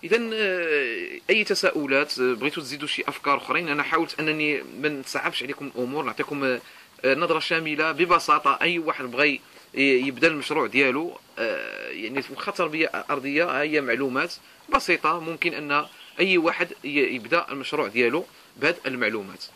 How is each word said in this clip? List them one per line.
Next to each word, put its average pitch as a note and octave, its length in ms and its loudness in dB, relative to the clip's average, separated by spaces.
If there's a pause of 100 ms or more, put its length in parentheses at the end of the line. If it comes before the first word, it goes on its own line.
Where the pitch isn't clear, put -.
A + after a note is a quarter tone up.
اذا، A3+ 300 2
آه، D3+ 840 -2 (100)
اي G#3+ 140 6
تساؤلات، D3 760 2
آه، B2+ 160 4
بغيتوا C#3+ 280 -4
تزيدوا C#3+ 260 -8
شي - 200 -4
افكار C#3+ 280 2
اخرين، D#3 320 -2
انا D3 140 0
حاولت E3 380 0
انني D3+ 420 0
ما A#2 260 -4
نصعبش C#3+ 540 -4
عليكم C#3 240 -8
الامور، C3 380 -4
نعطيكم، C#3 400 -4
آه، B2+ 160 0 (440)
آه، C3+ 100 6
نظره E3 240 2
شامله D#3 540 -2
ببساطه. D#3 720 4
اي F3 160 0
واحد D3+ 260 -4
بغى C3 360 0 (340)
ي-، C3+ 60 0
يبدا C3+ 480 4
المشروع D3+ 380 0
ديالو، C3+ 520 0 (200)
آه، A#1+ 500 -4
يعني G#2+ 420 -6
واخا C#3 220 -6
تربيه D#3+ 340 0 (240)
ارضيه، C#3+ 340 0
ها C#3 180 0
هي D3+ 180 2
معلومات C3+ 540 0 (400)
بسيطه، E3+ 460 2
ممكن E3 340 -4
ان D3 320 0 (340)
اي F#3 180 6
واحد D#3+ 300 2 (160)
ي-، C#3 40 -6
يبدا C3 640 0
المشروع C#3 360 -4
ديالو A#2+ 360 2 (320)
بهاد D3 200 0 (100)
المعلومات. G#2+ 580 -4 (120)